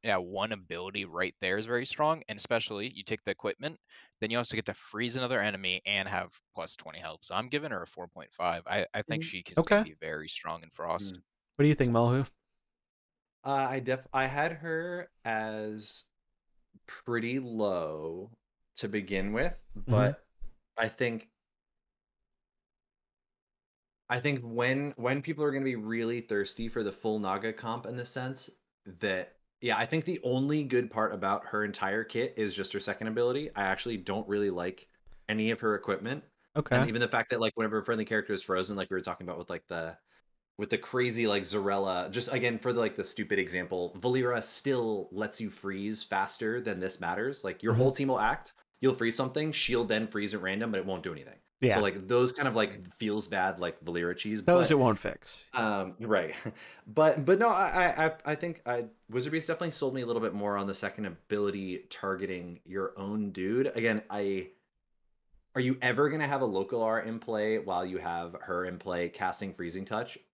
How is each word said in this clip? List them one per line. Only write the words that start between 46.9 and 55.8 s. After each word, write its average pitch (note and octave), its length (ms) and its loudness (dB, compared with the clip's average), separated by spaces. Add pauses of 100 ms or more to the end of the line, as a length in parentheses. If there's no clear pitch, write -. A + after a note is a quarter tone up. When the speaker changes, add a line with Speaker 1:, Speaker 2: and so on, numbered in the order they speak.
Speaker 2:
matters. G#2 440 -4
Like, F#2 180 -6
your A2 120 4
Speaker 3:
Mm-hmm. A#2 80 6
Speaker 2:
whole C3+ 100 6
team C3+ 160 0
will C3 120 2
act, A2+ 340 0 (280)
you'll C3 140 6
freeze A#2 200 0
something, D3 360 0
she'll A#2+ 320 2
then A2 240 2
freeze G#2 260 -4
at G2+ 80 -4
random, G2+ 300 0
but G2 80 0
it F2+ 60 -2
won't F#2 180 -2
do F2+ 80 -4
anything. - 260 -14 (240)
Speaker 3:
Yeah. A#2+ 140 6
Speaker 2:
So, F#2+ 60 4
like, F#2+ 260 0
those B2 260 6
kind C#3+ 140 0
of, A2+ 80 0
like, G2 360 0
feels G#2+ 360 -2
bad, F#2+ 320 0
like, F2 260 -2
Valeera F2 320 0
cheese, G#2+ 240 -4
Speaker 3:
Those F3 280 8
Speaker 2:
but, - 20 8
Speaker 3:
it D3 80 8
won't A#2 180 6
fix. - 560 -8
Speaker 2:
um, G2+ 460 0